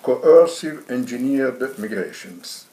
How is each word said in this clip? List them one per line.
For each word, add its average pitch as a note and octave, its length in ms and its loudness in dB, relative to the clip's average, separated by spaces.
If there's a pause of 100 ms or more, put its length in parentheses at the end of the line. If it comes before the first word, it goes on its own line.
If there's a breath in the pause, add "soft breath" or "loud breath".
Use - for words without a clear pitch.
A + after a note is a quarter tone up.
coercive D#3+ 840 4
engineered B2+ 880 -4
migrations F#2+ 960 -12